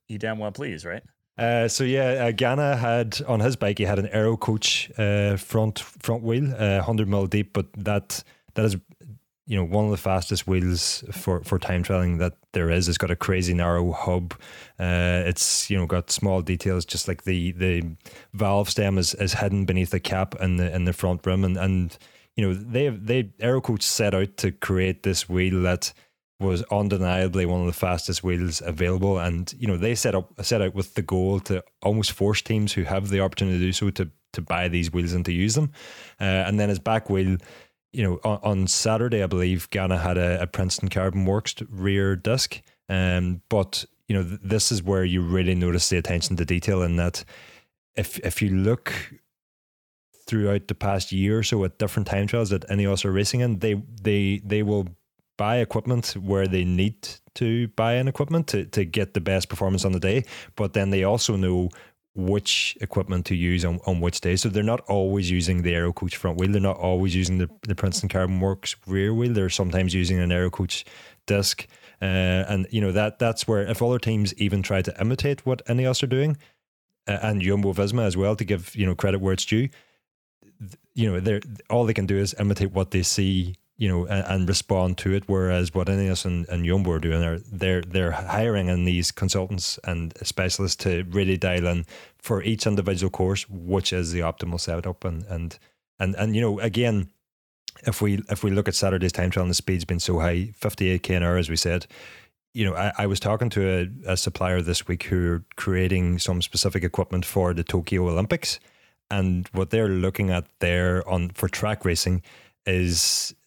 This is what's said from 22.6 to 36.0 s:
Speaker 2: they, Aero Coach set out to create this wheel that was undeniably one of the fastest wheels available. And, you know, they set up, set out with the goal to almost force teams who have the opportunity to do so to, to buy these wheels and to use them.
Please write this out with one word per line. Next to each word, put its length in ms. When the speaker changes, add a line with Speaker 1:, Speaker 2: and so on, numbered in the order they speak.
Speaker 2:
they, 500
Aero 220
Coach 220
set 320
out 240
to 120
create 540
this 240
wheel 340
that 300
was 240
undeniably 840
one 140
of 60
the 60
fastest 520
wheels 420
available. 520
And, 380
you 120
know, 80
they 180
set 220
up, 160
set 160
out 140
with 200
the 80
goal 380
to 220
almost 280
force 320
teams 300
who 100
have 280
the 100
opportunity 380
to 60
do 80
so 180
to, 200
to 100
buy 240
these 260
wheels 200
and 120
to 80
use 220
them. 160